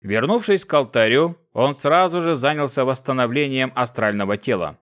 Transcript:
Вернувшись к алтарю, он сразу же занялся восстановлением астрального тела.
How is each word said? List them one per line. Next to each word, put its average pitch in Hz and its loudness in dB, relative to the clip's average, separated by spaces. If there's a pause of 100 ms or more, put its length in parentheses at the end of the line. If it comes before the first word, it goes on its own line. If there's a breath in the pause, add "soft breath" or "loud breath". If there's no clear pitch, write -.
Вернувшись 175 0
к - -8
алтарю, 135 2 (160)
он 135 0
сразу 175 2
же 165 0
занялся 139 0
восстановлением 131 -2
астрального 104 -2
тела. 92 -4 (100)